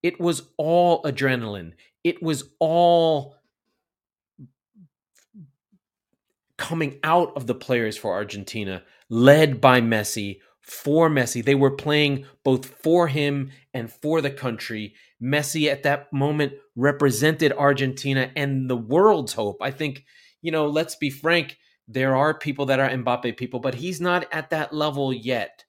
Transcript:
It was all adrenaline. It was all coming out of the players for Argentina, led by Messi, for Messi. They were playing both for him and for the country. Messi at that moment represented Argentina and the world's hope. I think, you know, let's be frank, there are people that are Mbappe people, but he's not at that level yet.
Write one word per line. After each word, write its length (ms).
It 180
was 380
all 460
adrenaline. 680
It 200
was 340
all 800
coming 460
out 320
of 100
the 80
players 420
for 200
Argentina, 680
led 520
by 200
Messi, 580
for 460
Messi. 380
They 80
were 220
playing 500
both 220
for 420
him 440
and 200
for 280
the 120
country. 640
Messi 500
at 120
that 280
moment 420
represented 760
Argentina 840
and 320
the 100
world's 560
hope. 280
I 80
think, 360
you 80
know, 180
let's 280
be 160
frank, 480
there 280
are 220
people 300
that 120
are 80
Mbappe 480
people, 240
but 160
he's 240
not 320
at 200
that 200
level 400
yet. 580